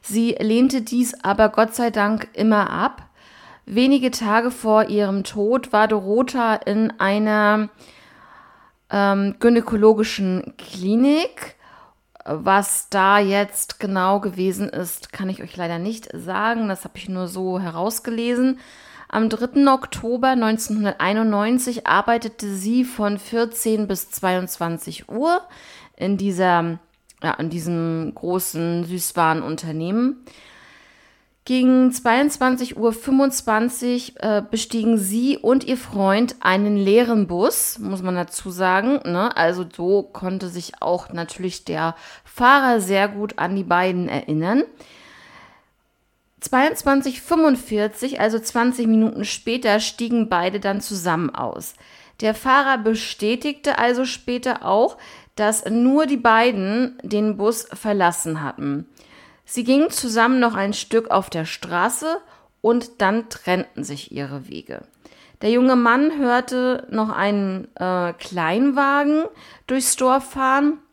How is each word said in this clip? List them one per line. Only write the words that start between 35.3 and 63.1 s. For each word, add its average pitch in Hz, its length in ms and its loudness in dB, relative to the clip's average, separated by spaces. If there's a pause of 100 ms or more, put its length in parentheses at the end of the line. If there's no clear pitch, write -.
und 262 260 2
ihr 247 140 -2
Freund 208 640 0
einen 208 340 2
leeren 208 520 4
Bus, 185 520 -2
muss 196 220 -6
man 180 140 -2
dazu 175 340 -6
sagen, 190 560 0
ne? 185 320 0
Also 175 360 0
so 190 300 0
konnte 185 460 -8
sich 175 320 -12
auch 175 320 -4
natürlich 175 500 -8
der 165 320 -4 (300)
Fahrer 247 560 4
sehr 196 260 2
gut 202 320 -8
an 180 160 -2
die 190 80 -2
beiden 180 460 0
erinnern. 165 540 0 (1800)
Zweiundzwanzig 277 800 0
fünfundvierzig, 254 1000 0
also 220 200 0
zwanzig 247 460 0
Minuten 220 380 2
später, 226 560 0
stiegen 226 480 -2
beide 190 320 -2
dann 196 220 -4
zusammen 175 520 -4
aus. - 420 -8 (440)
Der 214 160 0
Fahrer 269 420 2
bestätigte 226 1000 -2
also 247 240 2
später 247 640 -6
auch, 220 320 2 (380)
dass 214 300 0
nur 254 420 4
die 269 100 0
beiden 226 840 2
den 208 340 -2
Bus 220 340 -2
verlassen 175 720 -2
hatten. 143 420 -6 (640)
Sie 240 140 -4
gingen 277 280 4
zusammen 240 500 2
noch 233 140 2
ein 202 180 -2
Stück 226 360 -2
auf 190 200 0
der 160 160 -4
Straße 214 720 -4 (420)
und 233 420 0
dann 226 280 0